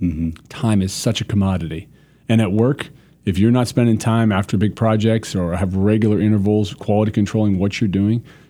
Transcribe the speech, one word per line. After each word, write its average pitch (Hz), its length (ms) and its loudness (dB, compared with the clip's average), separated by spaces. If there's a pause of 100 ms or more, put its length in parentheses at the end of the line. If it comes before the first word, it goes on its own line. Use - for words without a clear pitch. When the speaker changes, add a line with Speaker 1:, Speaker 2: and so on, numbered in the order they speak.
Speaker 1:
Mm-hmm. 82 300 -2 (180)
Speaker 2:
Time 107 340 0
is 95 100 -4
such - 280 -4
a 107 40 -6
commodity. 87 640 -2 (400)
And 113 120 2
at 101 100 0
work, 117 380 0 (360)
if 92 140 -2
you're 113 140 4
not 123 160 2
spending 117 300 2
time 113 340 0
after 101 240 -2
big 98 180 0
projects 110 640 0
or 87 180 -2
have 92 220 -2
regular 107 440 2
intervals, 104 540 2
quality 107 380 0
controlling 104 480 0
what 101 200 -2
you're 113 60 0
doing, 101 380 0 (240)